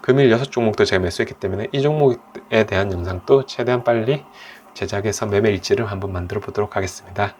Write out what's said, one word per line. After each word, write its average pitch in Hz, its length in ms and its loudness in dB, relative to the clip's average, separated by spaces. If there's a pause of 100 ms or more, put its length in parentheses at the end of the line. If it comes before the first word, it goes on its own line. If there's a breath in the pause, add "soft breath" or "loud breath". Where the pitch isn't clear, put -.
금일 131 300 6
여섯 123 140 4
종목도 110 380 0
제가 95 180 2
매수했기 90 340 -4
때문에 98 360 -4
이 139 100 -2
종목에 135 840 0
대한 98 240 0
영상도 92 540 0
최대한 123 400 -2
빨리 120 400 0 (480 loud breath)
제작해서 101 540 -4
매매 104 240 2
일지를 101 380 0
한번 98 220 -6
만들어 90 300 -6
보도록 - 340 -4
하겠습니다. 98 640 -4